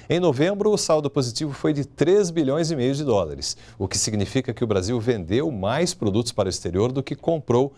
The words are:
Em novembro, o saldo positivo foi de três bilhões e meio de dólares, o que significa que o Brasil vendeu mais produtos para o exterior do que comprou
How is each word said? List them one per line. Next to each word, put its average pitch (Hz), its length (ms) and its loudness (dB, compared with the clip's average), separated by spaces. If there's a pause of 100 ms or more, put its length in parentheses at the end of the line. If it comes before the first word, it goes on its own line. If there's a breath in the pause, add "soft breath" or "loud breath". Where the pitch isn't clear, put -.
Em 165 120 0
novembro, 180 500 2
o 202 80 2
saldo 151 320 2
positivo 135 420 -2
foi 151 200 -2
de 143 120 -2
três 180 460 2
bilhões 160 400 0
e 165 60 -4
meio 131 180 0
de 147 100 -4
dólares, 85 520 -2 (200 loud breath)
o 98 120 -2
que - 100 -4
significa 107 560 -2
que - 80 -8
o 120 60 0
Brasil 107 320 0
vendeu 113 500 0
mais 123 420 -2
produtos 110 380 0
para - 160 0
o - 40 -2
exterior 101 420 -2
do 135 100 -4
que 139 140 -8
comprou 139 600 0